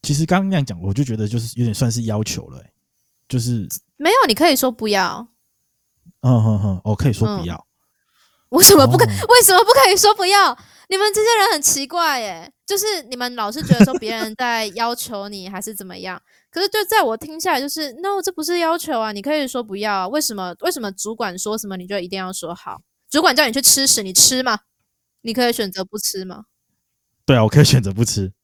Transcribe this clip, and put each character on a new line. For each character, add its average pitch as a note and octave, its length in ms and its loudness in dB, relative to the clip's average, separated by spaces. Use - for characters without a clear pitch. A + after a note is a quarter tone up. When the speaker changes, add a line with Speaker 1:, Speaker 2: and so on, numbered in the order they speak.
Speaker 1:
其 - 120 -4
实 D3+ 120 0
刚 F#3 160 2
刚 F#3+ 80 -2
那 F#3+ 80 0
样 C#3 80 0
讲， F#2 160 -12
我 G2 120 -2
就 B2 80 -2
觉 B2+ 140 -2
得 G#2+ 100 -2
就 A2+ 140 -2
是 A2+ 180 -8
有 A#2+ 60 0
点 A2+ 100 0
算 A#2+ 160 0
是 A#2 140 -4
要 G#2+ 180 -2
求 - 260 -6
了 C2 120 -18
欸， - 140 -20
就 B2 100 -2
是 A#2 260 -2
Speaker 2:
没 D#4 140 0
有， G#4+ 60 4
你 A#3 60 4
可 E4 160 4
以 C#4 60 4
说 C4 140 0
不 A3+ 200 -6
要。 G3 360 -2
Speaker 1:
嗯， B2 220 4
哼， A2 160 2
哼， F#2+ 240 -2
哦， G#2+ 100 -2
可 B2 140 -2
以 A#2+ 60 2
说 A2+ 240 0
不 E2 80 -6
要。 E2+ 100 -8
Speaker 2:
嗯。 - 1000 -10
为 F4+ 60 6
什 G4+ 120 8
么 C#4 100 8
不 F4 120 4
可-， A4+ 80 6
Speaker 1:
哦。 - 20 0
Speaker 2:
为 A#4+ 340 4
什 G4 120 4
么 G4 100 8
不 G#4+ 80 4
可 B4+ 180 8
以 G4 60 4
说 G4+ 180 4
不 G4+ 120 -2
要？ F#4 300 4
你 F#4+ 80 -2
们 G4+ 160 0
这 G#4+ 80 0
些 G#4+ 60 2
人 G#4+ 160 2
很 D4+ 80 -2
奇 C#4 260 -2
怪 D#4 320 -2
耶， F#3+ 320 -10
就 G4+ 100 -2
是 G4 320 -4
你 C4 60 -8
们 B3 200 -6
老 G#3+ 160 -4
是 C#4+ 120 -8
觉 B3 160 4
得 G#3 60 6
说 C4 100 -4
别 A3 180 -6
人 A3 220 -6
在 A#3 320 -2
要 A#3 260 -4
求 G#3 360 -10
你 F#3+ 180 -14
还 G3 140 -12
是 A3 120 -10
怎 F#3+ 140 -14
么 F3+ 100 -16
样， F3+ 240 -12
Speaker 1:
<laughs> - 160 -20
Speaker 2:
可 E4+ 100 -6
是 G4+ 60 -2
对， G#4+ 160 -2
在 G#4+ 180 2
我 A3+ 140 0
听 D#4 240 -12
下 F4 140 -2
来 C4 80 -2
就 C#4 80 -6
是， D4 240 -8
no， F#4 280 -4
这 F#4 100 -6
不 D#4 120 -10
是 F4 160 -2
要 E4 180 0
求 C4+ 220 -4
啊， A3 120 -4
你 G3+ 100 -10
可 C#4+ 140 -4
以 C#4+ 120 -2
说 A#3+ 160 -8
不 G3+ 140 -10
要 G#3 160 -2
啊， F#3+ 140 -2
为 C#4 120 -2
什 C4 140 -4
么， F#3 260 -8
为 F4 120 -2
什 E4 80 -6
么 G#3 120 -6
主 G#3 240 -10
管 G3 240 -6
说 G#3+ 180 -6
什 G#3+ 100 -10
么 F#3+ 100 -10
你 F3+ 100 -12
就 G3+ 100 -6
一 F3+ 100 -6
定 F#3+ 120 -8
要 F#3 140 -8
说 E3+ 200 -10
好？ - 280 -16
主 D4 120 2
管 D#4+ 140 4
叫 D4+ 100 2
你 A3+ 80 -2
去 C4+ 80 -2
吃 C4+ 260 4
屎， A3 160 0
你 F#3 80 -8
吃 B3+ 320 2
吗？ A3+ 160 -2
你 A3+ 120 -8
可 A#3+ 140 2
以 A#3 60 0
选 G#3 180 -4
择 F#3+ 140 -8
不 G#3 120 -14
吃 F#3+ 280 -6
吗？ F#3 180 -14
Speaker 1:
对 C3+ 120 4
啊， A2 60 4
我 A2 60 4
可 D3 120 6
以 - 20 10
选 B2+ 180 4
择 G2 120 -4
不 A2 100 0
吃。 G2 300 -4